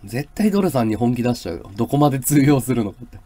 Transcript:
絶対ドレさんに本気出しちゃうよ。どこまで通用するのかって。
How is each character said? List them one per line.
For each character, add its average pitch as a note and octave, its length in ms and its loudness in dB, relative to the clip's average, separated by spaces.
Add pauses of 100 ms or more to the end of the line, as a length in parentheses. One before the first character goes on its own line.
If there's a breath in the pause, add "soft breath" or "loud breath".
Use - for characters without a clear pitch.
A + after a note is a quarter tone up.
絶 A#2 300 -8
対 G#3 160 2
ド G3+ 100 2
レ F#3 80 2
さ B2+ 140 0
ん A2 40 0
に A2 80 0
本 A#2 200 0
気 A#2+ 80 -4
出 A#2+ 100 0
し - 80 -6
ち - 80 -8
ゃ E2 40 -8
う E2+ 40 -8
よ。 - 180 -16
ど A2+ 120 -2
こ C#3 100 -2
ま D3 120 4
で C3 100 -2
通 D3 220 2
用 C3+ 200 4
す A#2+ 120 -2
る A#2 100 0
の G2 100 -4
か - 100 -20
っ - 40 -20
て。 - 180 -20